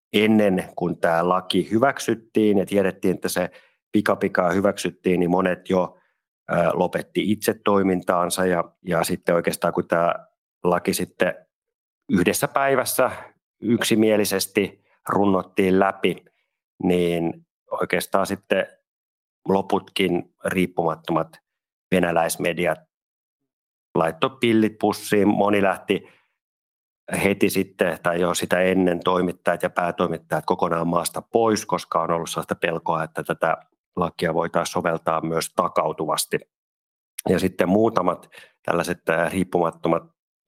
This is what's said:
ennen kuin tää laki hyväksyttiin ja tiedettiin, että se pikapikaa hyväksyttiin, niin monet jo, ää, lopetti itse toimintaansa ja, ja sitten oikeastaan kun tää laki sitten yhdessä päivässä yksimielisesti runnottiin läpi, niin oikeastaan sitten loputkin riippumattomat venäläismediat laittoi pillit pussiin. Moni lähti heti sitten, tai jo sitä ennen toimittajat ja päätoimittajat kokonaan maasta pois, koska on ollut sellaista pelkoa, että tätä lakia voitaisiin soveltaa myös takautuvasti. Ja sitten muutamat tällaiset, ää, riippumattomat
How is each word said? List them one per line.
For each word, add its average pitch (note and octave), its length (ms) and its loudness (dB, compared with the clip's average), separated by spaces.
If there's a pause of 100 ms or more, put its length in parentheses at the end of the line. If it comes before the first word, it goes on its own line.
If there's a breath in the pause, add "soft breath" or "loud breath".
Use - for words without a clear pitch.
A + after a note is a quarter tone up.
(120)
ennen G#2 640 2
kuin E2 240 -4
tää E2+ 280 2
laki F2+ 420 0
hyväksyttiin A2+ 880 0
ja F2+ 80 0
tiedettiin, F#2+ 480 0
että F2+ 140 -6
se F2+ 220 -4 (420 soft breath)
pikapikaa G2+ 600 0
hyväksyttiin, F#2 680 0
niin F2 100 2
monet F2+ 400 0
jo, F#2 280 0 (500 soft breath)
ää, E2+ 260 0
lopetti F2 560 -2
itse G#2+ 240 -2 (100)
toimintaansa F#2 840 0
ja, F2 180 0 (180)
ja E2+ 220 -2
sitten F2+ 300 -2
oikeastaan E2+ 400 -2
kun F2+ 140 -2
tää E2+ 380 -2 (380)
laki F2 300 0
sitten F2+ 400 -2 (800)
yhdessä G2 360 2
päivässä C3 640 0 (500 loud breath)
yksimielisesti G#2 1200 0 (240)
runnottiin F#2+ 720 2
läpi, F#2+ 440 -2 (580)
niin E2+ 640 0 (240)
oikeastaan F2+ 560 -2
sitten F#2+ 400 -2 (840)
loputkin F#2+ 840 -2 (100)
riippumattomat E2 960 -4 (500)
venäläismediat E2+ 880 0 (1160)
laittoi E2 360 0 (100)
pillit A2 400 2
pussiin. G#2 480 2
Moni G#2 340 2
lähti F#2+ 460 -2 (1160 soft breath)
heti G2 260 2
sitten, F#2 520 -2
tai F2 180 0
jo F2 140 0
sitä F2+ 260 0
ennen F#2 440 2
toimittajat F2+ 580 0
ja F2+ 80 -2
päätoimittajat E2+ 760 -4
kokonaan E2+ 420 -2
maasta E2+ 340 -2
pois, A2+ 440 0
koska F2 360 -4
on E2 80 -2
ollut E2+ 200 -4
sellaista E2 240 -6
pelkoa, E2 500 -4
että D#2+ 180 -8
tätä D#2+ 340 -2 (400)
lakia E2+ 380 -4
voitaisiin E2+ 380 -2
soveltaa E2 480 -2
myös D#2+ 340 -4
takautuvasti. D#2+ 840 -2 (920)
Ja F#2 100 2
sitten F2+ 300 0
muutamat G2 600 0 (340 loud breath)
tällaiset, E2+ 460 -2
ää, E2 200 2
riippumattomat E2 720 0 (460)